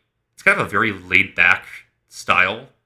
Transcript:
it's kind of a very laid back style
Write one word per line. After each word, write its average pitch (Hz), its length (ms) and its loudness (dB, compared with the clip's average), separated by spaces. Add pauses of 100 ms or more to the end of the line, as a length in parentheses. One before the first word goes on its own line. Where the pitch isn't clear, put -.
(340)
it's - 100 -14
kind 202 160 4
of 120 60 -4
a 90 40 -8
very 107 240 -2
laid 92 420 -2
back 90 300 2 (420)
style 101 640 -2 (160)